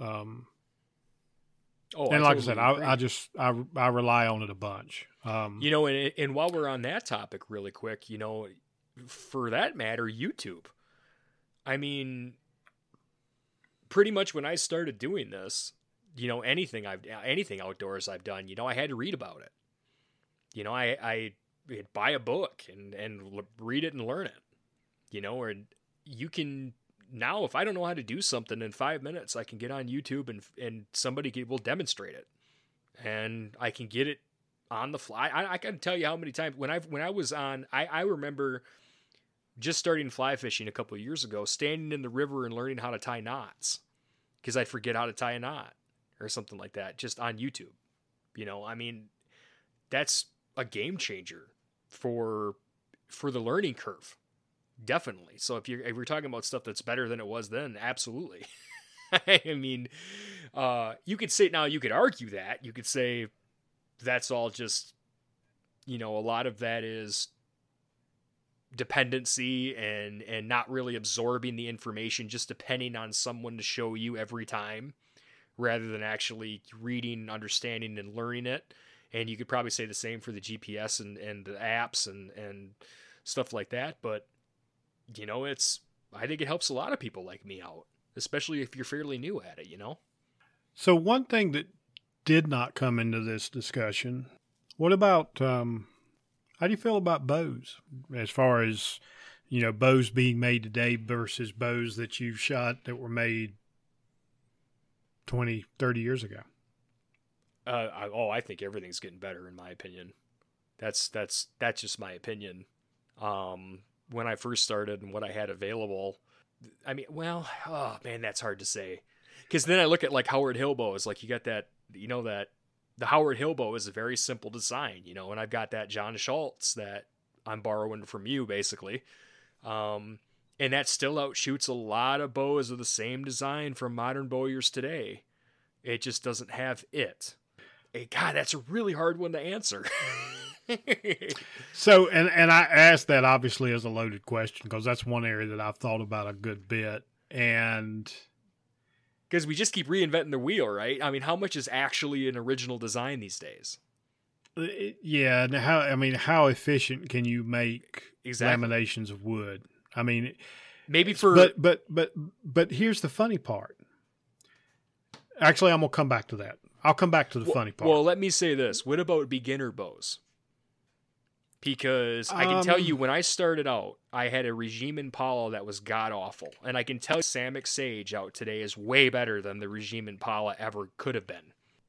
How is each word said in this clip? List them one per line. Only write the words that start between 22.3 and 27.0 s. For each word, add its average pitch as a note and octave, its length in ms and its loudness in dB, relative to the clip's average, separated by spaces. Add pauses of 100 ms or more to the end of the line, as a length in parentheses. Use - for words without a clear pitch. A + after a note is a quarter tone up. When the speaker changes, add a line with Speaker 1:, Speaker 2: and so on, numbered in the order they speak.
Speaker 2:
and, G2+ 240 -18
and G#2 260 -10 (140)
l-, G2+ 120 -10 (120)
read B2 260 -2
it D3 100 -4
and A#2+ 120 -8
learn D#3+ 200 -6
it, - 140 -14 (680)
you G#2 100 -10
know, G#2 160 -6
or A2 180 -6 (500)
you B2+ 240 -12
can C#3 460 -6 (380)